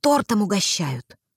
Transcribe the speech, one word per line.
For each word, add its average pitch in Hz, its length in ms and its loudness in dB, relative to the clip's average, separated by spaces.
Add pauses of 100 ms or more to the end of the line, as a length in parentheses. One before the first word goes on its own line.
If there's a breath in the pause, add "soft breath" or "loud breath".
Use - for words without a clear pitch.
тортом 285 400 2
угощают". 175 800 -4 (180)